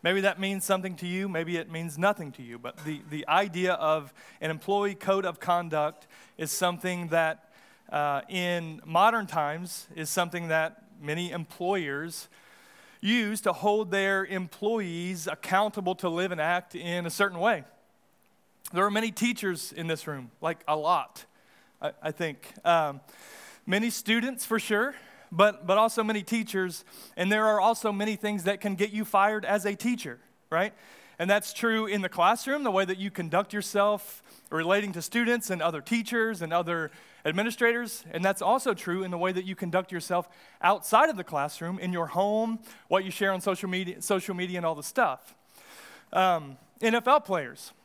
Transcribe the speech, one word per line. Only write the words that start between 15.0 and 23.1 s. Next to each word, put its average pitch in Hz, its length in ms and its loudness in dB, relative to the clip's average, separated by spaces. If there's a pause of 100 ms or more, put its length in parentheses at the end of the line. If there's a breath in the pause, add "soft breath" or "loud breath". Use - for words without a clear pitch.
accountable 185 680 0
to 180 160 -4
live 175 220 -2
and 170 100 -4
act 175 320 -2
in 175 320 -4
a 165 60 -4
certain 196 260 0
way. 190 260 2 (1120)
There 180 100 4
are 208 60 4
many 220 220 0
teachers 214 600 -2
in 160 140 -8
this 160 220 -4
room, 131 240 -10 (100)
like, 165 260 -4
a 151 80 2
lot, 156 500 0 (540 soft breath)
I, 151 120 -4 (100)
I 156 100 -4
think. 151 400 -6 (140)
Um, 156 360 4 (680 loud breath)